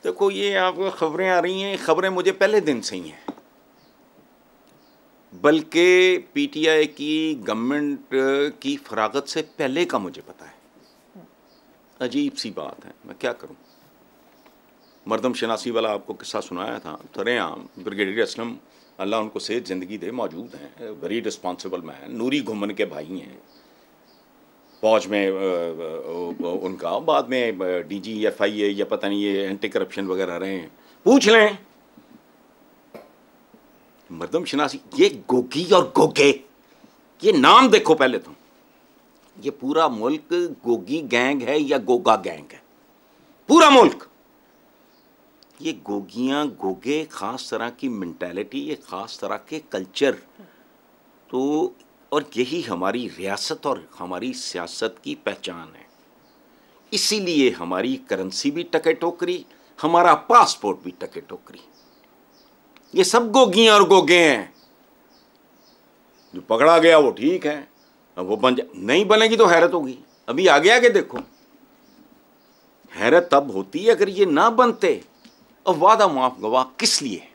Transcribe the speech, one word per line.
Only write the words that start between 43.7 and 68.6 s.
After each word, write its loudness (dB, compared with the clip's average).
मुल्क। 6
ये -6
गोगियां, -6
गोगे, -6
ख़ास -10
तरह -6
की -10
मेंटालिटी, -10
ये -10
ख़ास -14
तरह -8
के -14
कल्चर, -4
तो, -4
और -2
यही -4
हमारी -4
रियासत -8
और -6
हमारी -8
सियासत -8
की -10
पहचान -10
है। -20
इसीलिए 0
हमारी -4
करेंसी -6
भी -8
टके -2
टोकरी, -6
हमारा 6
पासपोर्ट 2
भी -14
टके -14
टोकरी। -20
ये 4
सब 2
गोगियां 6
और 6
गोगे 6
हैं। 2
जो -12
पकड़ा 4
गया 8
वो 4
ठीक -2
है, -6
अब -6
वो -2
बन 2
जा-, -4